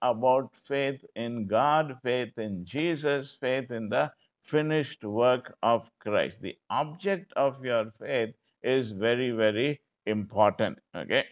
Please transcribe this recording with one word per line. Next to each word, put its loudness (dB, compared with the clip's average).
about 2
faith -2
in -4
God, 2
faith -2
in -6
Jesus, -2
faith -2
in -6
the 0
finished 0
work 2
of 2
Christ. -2
The -10
object -4
of 0
your 0
faith -2
is 0
very, 0
very 2
important, 0
okay? 0